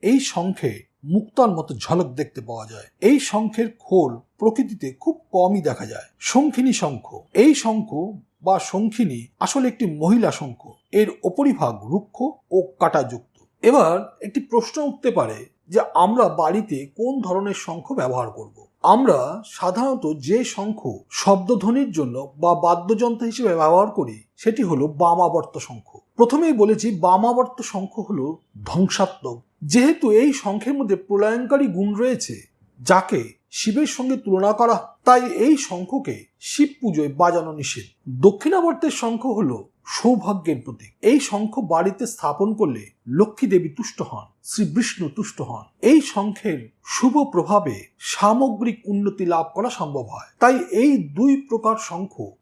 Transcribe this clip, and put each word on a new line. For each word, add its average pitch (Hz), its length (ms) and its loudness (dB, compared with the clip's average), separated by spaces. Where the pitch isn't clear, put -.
এই 240 180 4
শঙ্খে 175 600 -4
মুক্তার 214 460 2
মতো 160 240 -6
ঝলক 160 320 -2
দেখতে 131 340 -10
পাওয়া 113 260 -14
যায়। 110 180 -20
এই 262 200 6
শঙ্খের 220 580 -4
খোল 143 400 0
প্রকৃতিতে 214 640 -2
খুব - 200 -4
কমই 185 280 2
দেখা 135 260 -4
যায়। - 180 -14
শঙ্খিনী 262 540 2
শঙ্খ, - 480 -6
এই 262 200 8
শঙ্খ 220 580 -4
বা 185 160 2
শঙ্খিনী 185 680 -4
আসলে 254 280 0
একটি 240 180 -4
মহিলা 170 440 2
শঙ্খ। - 380 -12
এর 208 180 2
উপরিভাগ 123 600 0
রুক্ষ 190 360 -6
ও 180 120 2
কাঁটাযুক্ত। 131 600 -2
এবার 208 600 4
একটি - 180 -6
প্রশ্ন 240 420 -2
উঠতে 269 280 -4
পারে - 360 -4
যে 180 120 0
আমরা 202 340 4
বাড়িতে 156 580 -2
কোন 254 240 -2
ধরনের 190 340 -4
শঙ্খ 170 380 -12
ব্যবহার 127 380 -4
করব। - 360 -20
আমরা 185 640 4
সাধারণত 185 720 -4
যে 185 260 0
শঙ্খ 214 540 -8
শব্দধ্বনির 214 800 0
জন্য 131 440 -6
বা 170 180 2
বাদ্যযন্ত্র 208 720 0
হিসেবে 226 300 -2
ব্যবহার 175 340 4
করি 117 320 -8
সেটি 226 260 -2
হলো 151 260 0
বামাবর্ত 170 680 0
শঙ্খ। - 380 -18
প্রথমেই 302 360 4
বলেছি 214 380 2
বামাবর্ত 220 720 2
শঙ্খ 196 380 -8
হলো 160 380 -6
ধ্বংসাত্মক। 170 800 -2
যেহেতু 247 460 4
এই 247 220 6
শঙ্খের 214 420 -4
মধ্যে 220 220 -2
প্রলয়ঙ্কারী 226 680 0
গুণ 202 280 -2
রয়েছে, 226 400 -2
যাকে 165 520 0
শিবের 220 360 -2
সঙ্গে 262 300 -4
তুলনা 190 360 0
করা, 226 420 0
তাই 247 220 6
এই 269 300 2
শঙ্খকে 185 680 -8
শিব - 280 0
পুজোয় 151 280 -2
বাজানো 160 440 0
নিষেধ। 147 320 -10
দক্ষিণাবর্তের 294 840 2
শঙ্খ 226 360 -4
হলো 170 420 -2
সৌভাগ্যের 190 800 0
প্রতীক। - 380 -18
এই 262 180 6
শঙ্খ 214 400 -4
বাড়িতে 185 460 -2
স্থাপন 190 480 -2
করলে 151 260 -2
লক্ষ্মী 202 420 0
দেবী 175 200 2
তুষ্ট - 340 -10
হন, 107 220 -12
শ্রী - 200 -4
বিষ্ণু 175 440 -4
তুষ্ট - 340 -10
হন। 117 220 -12
এই 285 180 8
শঙ্খের 196 720 -6
শুভ 277 480 2
প্রভাবে 160 540 0
সামগ্রিক 226 880 0
উন্নতি 202 400 -2
লাভ 165 280 0
করা 220 160 -4
সম্ভব 147 300 -8
হয়, - 280 -14
তাই 254 180 6
এই 269 280 4
দুই 208 500 0
প্রকার 220 320 -2
শঙ্খ 180 420 -10